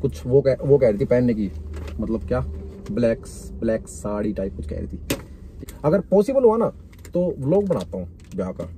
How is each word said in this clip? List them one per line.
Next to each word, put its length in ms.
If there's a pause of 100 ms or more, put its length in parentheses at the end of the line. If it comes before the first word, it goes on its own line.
कुछ 240
वो 140
कह, 220
वो 160
कह 120
रही 80
थी 60
पहनने 300
की, 160 (500)
मतलब 280
क्या, 120 (520)
ब्लैक, 320 (280)
ब्लैक 360
साड़ी 440
type 240
कुछ 120
कह 80
रही 100
थी। 120 (880)
अगर 160
possible 440
हुआ 120
ना 120 (460)
तो 240
vlog 280
बनाता 320
हूँ 200 (180)
ब्याह 160
का। 260